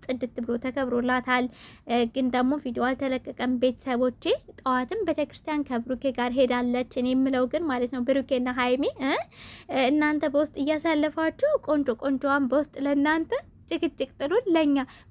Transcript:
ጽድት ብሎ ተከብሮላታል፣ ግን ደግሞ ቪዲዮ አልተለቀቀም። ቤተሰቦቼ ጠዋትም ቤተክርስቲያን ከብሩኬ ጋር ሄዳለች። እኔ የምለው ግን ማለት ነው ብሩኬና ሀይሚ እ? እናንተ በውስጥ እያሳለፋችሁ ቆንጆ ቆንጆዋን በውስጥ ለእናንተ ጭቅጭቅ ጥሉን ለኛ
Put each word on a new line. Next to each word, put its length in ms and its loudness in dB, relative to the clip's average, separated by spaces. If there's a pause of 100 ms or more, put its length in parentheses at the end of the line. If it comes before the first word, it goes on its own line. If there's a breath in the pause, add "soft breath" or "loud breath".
ጽድት 360 -6
ብሎ 240 -2
ተከብሮላታል፣ 880 0 (640 loud breath)
ግን 200 0
ደግሞ 300 2
ቪዲዮ 240 -4
አልተለቀቀም። 760 -2
ቤተሰቦቼ 640 0 (320)
ጠዋትም 480 -2
ቤተክርስቲያን 640 -2
ከብሩኬ 460 -4
ጋር 220 -2
ሄዳለች። 600 2
እኔ 140 0
የምለው 380 2
ግን 180 -2
ማለት 260 0
ነው 120 -4
ብሩኬና 520 0
ሀይሚ 300 2 (180)
እ? 120 0 (680 loud breath)
እናንተ 480 2
በውስጥ 320 0
እያሳለፋችሁ 880 0 (120)
ቆንጆ 260 0 (100)
ቆንጆዋን 480 0
በውስጥ 340 0
ለእናንተ 520 2 (340)
ጭቅጭቅ 460 -4
ጥሉን 380 -2
ለኛ 240 4 (360 loud breath)